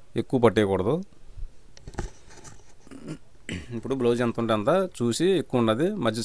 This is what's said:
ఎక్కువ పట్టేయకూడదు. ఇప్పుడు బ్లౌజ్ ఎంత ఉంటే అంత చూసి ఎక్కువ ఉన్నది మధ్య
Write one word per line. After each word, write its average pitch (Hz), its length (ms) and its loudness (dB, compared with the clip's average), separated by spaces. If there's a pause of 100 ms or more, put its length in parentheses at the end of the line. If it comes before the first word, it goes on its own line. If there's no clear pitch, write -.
(200)
ఎక్కువ 127 260 0
పట్టేయకూడదు. 98 480 4 (2750)
ఇప్పుడు 120 240 -4
బ్లౌజ్ 120 240 4
ఎంత 117 180 0
ఉంటే 113 160 2
అంత 104 120 0 (280)
చూసి 120 280 2 (140)
ఎక్కువ 123 220 0
ఉన్నది 113 240 4 (180)
మధ్య 113 200 0